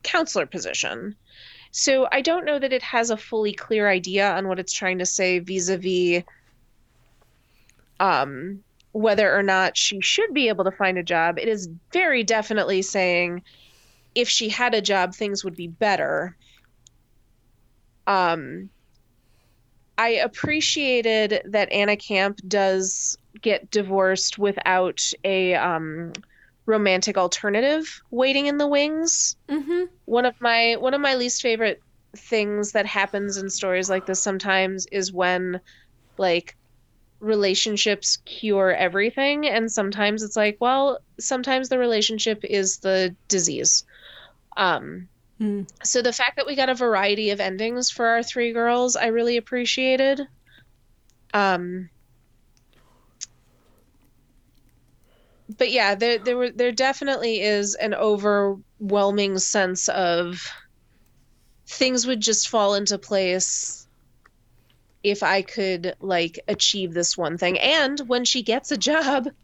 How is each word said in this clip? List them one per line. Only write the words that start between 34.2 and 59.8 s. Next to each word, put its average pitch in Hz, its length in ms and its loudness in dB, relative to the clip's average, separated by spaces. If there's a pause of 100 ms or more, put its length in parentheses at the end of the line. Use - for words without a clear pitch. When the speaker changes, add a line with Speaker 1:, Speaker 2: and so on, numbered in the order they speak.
Speaker 1:
sometimes 190 640 0
is 190 260 -6
when, 180 480 0 (560)
like, 175 400 0 (640)
relationships 208 1040 0
cure 196 480 2
everything, 240 760 0
and 226 240 0
sometimes 208 520 0
it's 208 140 -6
like, 208 240 2
well, 269 380 2 (200)
sometimes 262 500 -2
the 254 100 0
relationship 220 680 0
is 190 340 0
the 185 360 0 (140)
disease. 165 560 2 (720)
Um, 180 520 -2 (300)
Speaker 2:
Hmm. 208 240 -2 (200)
Speaker 1:
so - 180 0
the 240 120 0
fact 247 240 -2
that 277 100 -2
we 285 80 -6
got 262 140 2
a 254 80 0
variety 208 540 2
of 202 100 -2
endings 220 500 -2
for 233 160 -2
our 233 160 2
three 240 300 -2
girls, 240 420 2
I - 140 0
really 233 280 2
appreciated. 262 840 0 (1120)
Um, 180 560 0 (3750)
but 240 120 2
yeah, 208 240 4
there, 233 240 2
there 240 180 -2
were, 247 140 -2
there 247 220 0
definitely 262 680 -2
is 202 340 0
an 214 200 -2
overwhelming 202 1400 0
sense 185 500 0